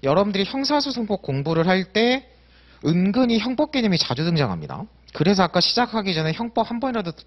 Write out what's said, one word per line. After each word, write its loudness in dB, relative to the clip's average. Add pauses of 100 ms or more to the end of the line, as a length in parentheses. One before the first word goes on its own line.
여러분들이 2
형사소송법 -2
공부를 0
할 2
때 2 (580)
은근히 2
형법 -2
개념이 2
자주 -2
등장합니다. -2 (280)
그래서 2
아까 2
시작하기 0
전에 -2
"형법 -4
한 -6
번이라도 -4 (160)